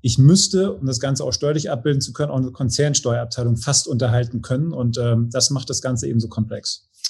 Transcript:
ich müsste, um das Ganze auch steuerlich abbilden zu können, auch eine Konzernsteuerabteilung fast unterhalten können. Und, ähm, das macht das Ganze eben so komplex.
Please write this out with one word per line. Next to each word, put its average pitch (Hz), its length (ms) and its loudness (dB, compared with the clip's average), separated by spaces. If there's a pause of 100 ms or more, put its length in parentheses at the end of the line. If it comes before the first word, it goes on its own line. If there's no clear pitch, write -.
ich 120 140 2
müsste, 190 560 6
um 135 140 -6
das 123 120 -2
Ganze 135 240 -2
auch 127 80 -4
steuerlich 151 380 -2
abbilden 139 320 0
zu 127 100 -8
können, 147 200 -4
auch 135 60 -2
eine 131 140 -2
Konzernsteuerabteilung 120 1040 0
fast - 320 0
unterhalten 120 540 0
können. 151 320 -2
Und, 120 240 -2
ähm, 117 340 2
das 127 200 0
macht 139 180 -4
das 127 100 -4
Ganze 127 280 -2
eben 117 120 2
so 113 80 -2
komplex. - 640 -6 (200)